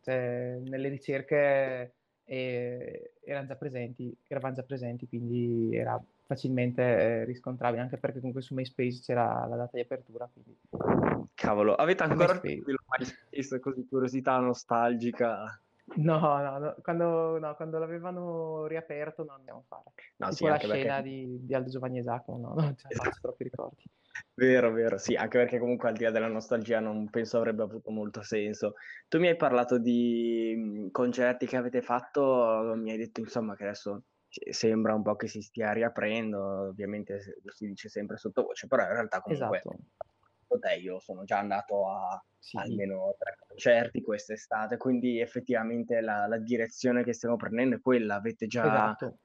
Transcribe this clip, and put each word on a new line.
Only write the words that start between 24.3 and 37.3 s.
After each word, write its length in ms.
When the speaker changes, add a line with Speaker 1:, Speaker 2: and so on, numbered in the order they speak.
Speaker 2:
Vero, 400
vero, 240
sì, 180
anche 240
perché 200
comunque 300
al 80
di 80
là 60
della 180
nostalgia 520
non 300
penso 260
avrebbe 260
avuto 280
molto 320
senso. 520
Tu 100
mi 100
hai 80
parlato 420
di, 800
mm, 340
concerti 560
che 100
avete 260
fatto, 960
mi 140
hai 60
detto 240
insomma 340
che 100
adesso 400
c-, 240
sembra 420
un 80
po' 140
che 120
si 140
stia 300
riaprendo, 960
ovviamente 520
se-, 220